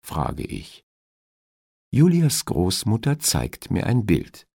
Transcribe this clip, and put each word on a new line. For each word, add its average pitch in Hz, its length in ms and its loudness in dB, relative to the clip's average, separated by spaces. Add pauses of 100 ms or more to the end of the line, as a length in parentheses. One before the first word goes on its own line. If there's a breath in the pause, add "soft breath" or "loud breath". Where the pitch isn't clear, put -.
frage 69 380 -6
ich. - 420 -12 (1040)
Julias 165 540 4
Großmutter 110 720 0
zeigt - 520 -4
mir - 140 -2
ein 117 200 0
Bild. - 420 0 (120)